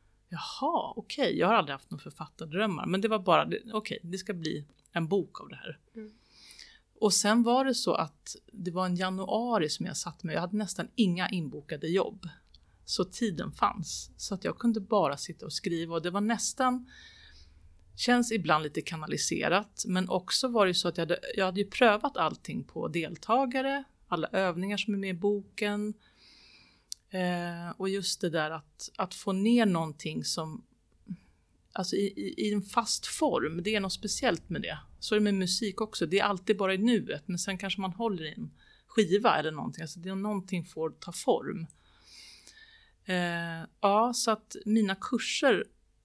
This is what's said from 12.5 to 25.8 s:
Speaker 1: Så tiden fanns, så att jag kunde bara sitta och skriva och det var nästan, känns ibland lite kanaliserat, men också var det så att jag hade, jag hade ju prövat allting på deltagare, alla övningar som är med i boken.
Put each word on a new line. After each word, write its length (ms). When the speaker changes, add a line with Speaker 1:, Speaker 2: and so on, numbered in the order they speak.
Speaker 1:
Så 200
tiden 460
fanns, 680
så 180
att 80
jag 160
kunde 200
bara 380
sitta 280
och 80
skriva 420
och 60
det 80
var 120
nästan, 720
känns 360
ibland 320
lite 180
kanaliserat, 1040
men 220
också 380
var 180
det 80
så 140
att 100
jag 40
hade, 180
jag 100
hade 160
ju 80
prövat 480
allting 460
på 240
deltagare, 960
alla 200
övningar 500
som 160
är 40
med 120
i 40
boken. 800